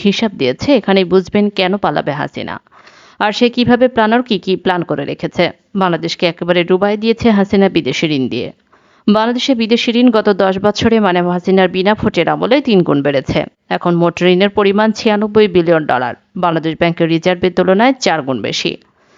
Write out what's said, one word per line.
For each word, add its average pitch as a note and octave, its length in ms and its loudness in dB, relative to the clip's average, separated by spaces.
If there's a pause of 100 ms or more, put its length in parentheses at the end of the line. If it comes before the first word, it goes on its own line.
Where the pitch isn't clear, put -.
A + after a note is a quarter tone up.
হিসাব G#3 280 0
দিয়েছে, C#3 440 0
এখানেই G3 280 2
বুঝবেন F#3+ 460 0
কেন F#3+ 260 -2
পালাবে D#3 360 -2
হাসিনা। C3+ 480 -10 (580)
আর G#3 140 -2
সে A#3+ 160 0
কিভাবে A#3+ 400 2
প্ল্যানার A#3 340 0
কি G#3+ 160 -2
কি F#3 180 -2
প্ল্যান F3+ 260 -2
করে C#3+ 220 -6
রেখেছে। D#3+ 460 -4 (260)
বাংলাদেশকে F3 500 -2
একেবারে F3 380 0
ডুবাই F#3+ 320 0
দিয়েছে A3+ 340 0
হাসিনা G3 380 2
বিদেশি D#3+ 380 -2
ঋণ C3+ 220 -2
দিয়ে। A2 240 -6 (560)
বাংলাদেশে A#3+ 460 2
বিদেশি A3+ 360 0
ঋণ B3 200 4
গত G#3+ 180 2
দশ F#3+ 300 0
বছরে, A3 420 0
মানে F3+ 220 2
হাসিনার F3+ 460 2
বিনা F#3 260 0
ভোটের F3 340 -2
আমলে, F#3 320 0
তিন G#3 220 2
গুণ C#3+ 200 0
বেড়েছে। C#3+ 420 -2 (240)
এখন F3 260 -2
মোট E3+ 280 0
ঋণের F3+ 260 4
পরিমাণ G#3 440 2
ছিয়ানব্বই G#3+ 560 0
বিলিয়ন E3+ 380 0
ডলার, B2 280 -2 (220)
বাংলাদেশ E3 420 -2
ব্যাংকের E3+ 300 0
রিজার্ভের F3 440 -2
তুলনায় F#3+ 480 2
চার D#3+ 220 0
গুণ B2+ 200 -4
বেশি। - 340 -6 (420)